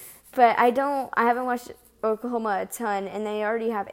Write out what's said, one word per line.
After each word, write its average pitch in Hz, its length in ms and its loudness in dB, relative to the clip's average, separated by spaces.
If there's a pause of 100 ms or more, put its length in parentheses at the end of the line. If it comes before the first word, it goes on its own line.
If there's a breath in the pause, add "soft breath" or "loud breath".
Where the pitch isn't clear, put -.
(320 loud breath)
but 240 260 6
I 240 120 6
don't, 269 440 -2
I 233 100 2
haven't 247 220 2
watched 247 260 -4 (300)
Oklahoma 220 580 -2
a 190 60 -4
ton, 202 420 -4
and 208 160 -6
they 214 180 -2
already 226 280 0
have 202 220 -4